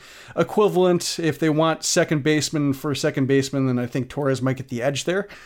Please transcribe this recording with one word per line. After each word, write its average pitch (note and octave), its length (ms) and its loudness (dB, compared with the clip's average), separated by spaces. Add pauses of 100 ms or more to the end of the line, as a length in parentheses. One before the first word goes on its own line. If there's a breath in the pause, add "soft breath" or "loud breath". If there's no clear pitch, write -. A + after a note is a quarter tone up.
(360 loud breath)
equivalent. F3+ 800 2
If D#3+ 200 -2
they D#3+ 120 2
want D#3 340 0
second D#3 380 0
baseman D3 500 0
for C#3 220 -4
second C#3 320 -2
baseman, C3+ 400 2
then B2+ 120 0
I B2 80 -2
think B2 220 -4
Torres C3+ 320 -2
might C3 160 0
get B2+ 120 -10
the A#2 140 -6
edge C3+ 220 -2
there. F#3+ 240 -2 (160 loud breath)